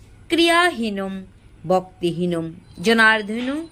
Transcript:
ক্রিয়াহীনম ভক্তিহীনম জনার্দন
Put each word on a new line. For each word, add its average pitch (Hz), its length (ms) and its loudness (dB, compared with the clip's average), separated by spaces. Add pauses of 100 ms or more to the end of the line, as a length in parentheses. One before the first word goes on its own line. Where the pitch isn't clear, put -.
(280)
ক্রিয়াহীনম 233 960 0 (440)
ভক্তিহীনম 175 840 -2 (300)
জনার্দন 226 880 2